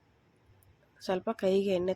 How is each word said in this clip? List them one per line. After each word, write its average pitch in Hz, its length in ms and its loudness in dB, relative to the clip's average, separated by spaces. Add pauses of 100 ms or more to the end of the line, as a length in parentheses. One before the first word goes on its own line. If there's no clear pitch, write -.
(1080)
ಸ್ವಲ್ಪ 185 220 -2 (140)
ಕೈಗೆ 196 360 2
ಎಣ್ಣೆ 185 180 0